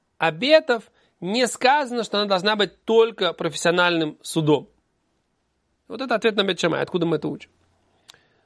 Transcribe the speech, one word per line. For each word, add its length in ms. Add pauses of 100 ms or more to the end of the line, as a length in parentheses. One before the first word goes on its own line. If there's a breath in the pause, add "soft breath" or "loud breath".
(180)
обетов, 760 (300)
не 260
сказано, 560
что 140
она 100
должна 300
быть 260
только 480
профессиональным 920
судом. 460 (1200)
Вот 140
это 140
ответ 200
на 80
Бет 160
Шамая. 220
Откуда 240
мы 120
это 120
учим? 220 (960 soft breath)